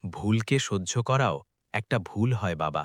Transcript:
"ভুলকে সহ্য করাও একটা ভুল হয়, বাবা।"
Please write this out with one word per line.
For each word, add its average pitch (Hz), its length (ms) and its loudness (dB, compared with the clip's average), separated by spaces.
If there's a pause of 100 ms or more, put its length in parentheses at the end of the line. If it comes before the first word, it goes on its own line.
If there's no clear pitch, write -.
"ভুলকে 107 540 0
সহ্য 98 340 -2 (100)
করাও 127 340 2 (380)
একটা 110 240 -2
ভুল 107 340 0
হয়, 101 240 0
বাবা।" 76 280 -2